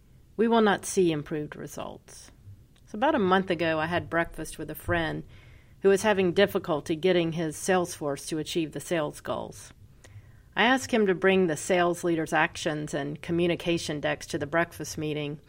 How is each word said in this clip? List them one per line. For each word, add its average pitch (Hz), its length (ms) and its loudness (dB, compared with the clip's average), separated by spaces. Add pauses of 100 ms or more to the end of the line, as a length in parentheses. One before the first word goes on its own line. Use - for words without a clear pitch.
(380)
we 226 100 4
will 226 140 6
not 202 240 2
see 175 260 4
improved 151 420 -6
results. - 760 -14 (560)
So - 100 -14
about 285 180 2
a 269 60 0
month 190 300 4
ago, 165 280 0
I 156 80 0
had 165 220 -2
breakfast 165 500 -4
with 156 120 -10
a 151 40 -10
friend 160 500 -2 (580)
who 196 80 6
was 196 120 4
having 190 300 4
difficulty 175 640 0
getting 170 360 2
his 156 220 -4
sales 180 400 0
force 143 320 -6
to 160 120 -4
achieve 156 340 -4
the 147 80 -10
sales 147 400 -4
goals. - 540 -8 (800)
I 190 100 4
asked 262 260 2
him 214 160 4
to 185 80 4
bring 190 320 4
the 156 100 0
sales 175 480 2
leader's 165 300 0
actions 156 580 0
and 147 300 -6
communication 170 760 0
decks 147 260 -4
to 165 120 -6
the 147 80 -4
breakfast 165 520 -2
meeting. 151 500 -6